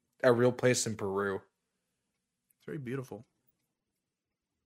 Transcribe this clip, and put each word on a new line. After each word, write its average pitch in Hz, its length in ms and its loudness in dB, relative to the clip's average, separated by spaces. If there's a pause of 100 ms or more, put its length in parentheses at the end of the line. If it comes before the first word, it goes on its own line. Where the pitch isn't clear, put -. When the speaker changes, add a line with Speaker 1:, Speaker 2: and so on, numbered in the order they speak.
(220)
Speaker 1:
a 127 100 6
real 120 200 4
place 123 340 2
in 107 100 -6
Peru. 98 400 -2
Speaker 2:
It's - 1300 -20
very 160 120 -10
beautiful. 127 480 -10 (1400)